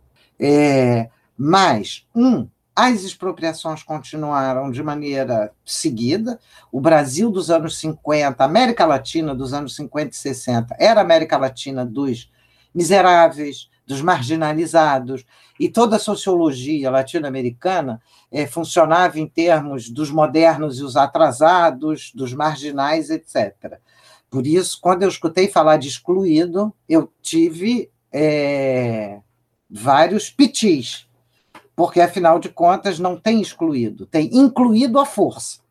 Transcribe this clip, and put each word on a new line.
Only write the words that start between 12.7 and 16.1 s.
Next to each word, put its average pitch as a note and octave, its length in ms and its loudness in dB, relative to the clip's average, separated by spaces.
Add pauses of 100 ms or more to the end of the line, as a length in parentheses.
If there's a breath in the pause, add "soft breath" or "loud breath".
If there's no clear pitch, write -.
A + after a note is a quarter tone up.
miseráveis, E3+ 960 4 (160)
dos C3+ 160 -8
marginalizados, D#3 1200 0 (360 soft breath)
e E3 100 -2
toda A3 280 2
a - 20 2
sociologia D#3 920 -2